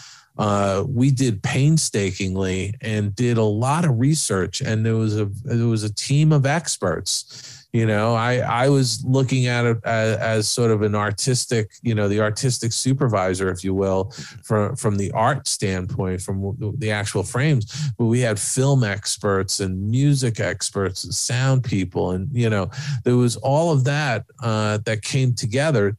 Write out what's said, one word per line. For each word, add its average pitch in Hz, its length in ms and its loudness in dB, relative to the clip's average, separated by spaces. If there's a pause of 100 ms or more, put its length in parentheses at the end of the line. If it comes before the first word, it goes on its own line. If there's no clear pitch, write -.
(380)
uh, 101 480 2
we 135 240 2
did 120 320 0
painstakingly 98 1400 0
and 107 360 -2
did 120 220 2
a 113 40 2
lot 120 420 2
of 131 140 2
research. 117 640 0
And 113 260 0
there 113 80 2
was 110 240 0
a, 107 60 0 (180)
there 117 240 0
was 110 160 0
a 107 100 -4
team 147 380 2
of 139 160 4
experts. - 1040 -4 (200)
You 113 120 2
know, 110 300 2
I, 120 220 0
I 123 340 2
was 131 340 2
looking 131 440 2
at 120 180 0
it 117 180 2
as, 110 320 0
as 110 320 -2
sort 120 220 2
of 107 100 2
an 104 140 2
artistic, 107 760 -2 (100)
you 117 120 0
know, 104 140 2
the 101 120 2
artistic 110 520 0
supervisor, 98 800 0
if 92 120 -6
you 95 120 -2
will, 95 380 0 (300)
from, 104 340 0
from 104 200 -2
the 98 160 -4
art 123 340 0
standpoint, 92 760 -4
from 98 180 -6
w-, 98 380 -6
the 107 120 -2
actual 104 320 -2
frames. 135 760 0
But 120 80 2
we 120 140 2
had 110 200 0
film 131 420 2
experts 98 800 -2
and 95 300 -2
music 131 500 2
experts 95 640 -4
and 87 80 -8
sound 127 520 0
people. 90 480 -2
And, 95 200 -4
you 120 160 2
know, 98 220 0 (340)
there 123 120 4
was 123 200 2
all 151 340 2
of 135 140 4
that, 143 400 -2 (180)
uh, 107 440 0
that 107 160 -2
came 131 320 0
together 113 640 0